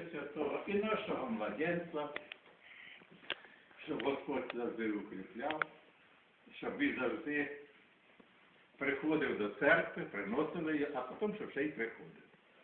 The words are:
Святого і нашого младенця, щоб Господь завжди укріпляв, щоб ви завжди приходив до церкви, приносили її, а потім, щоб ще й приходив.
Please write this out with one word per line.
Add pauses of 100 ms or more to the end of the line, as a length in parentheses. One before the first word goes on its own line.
(100)
Святого
і
нашого
младенця, (1800)
щоб
Господь
завжди
укріпляв, (960)
щоб
ви
завжди (1200)
приходив
до
церкви,
приносили
її,
а
потім,
щоб
ще
й
приходив. (420)